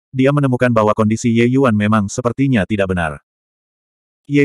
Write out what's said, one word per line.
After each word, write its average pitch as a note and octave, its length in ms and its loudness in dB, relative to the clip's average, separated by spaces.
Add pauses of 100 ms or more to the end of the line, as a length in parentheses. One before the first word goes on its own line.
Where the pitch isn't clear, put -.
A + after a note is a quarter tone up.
(100)
dia C3 240 0
menemukan C3 400 0
bahwa G#2+ 180 2
kondisi A2 380 0
Ye A#2 160 2
Yuan C3 320 2
memang G#2 320 0
sepertinya B2+ 560 -2
tidak G2+ 240 -2
benar. E2 320 -4 (1040)
Ye C#3+ 180 2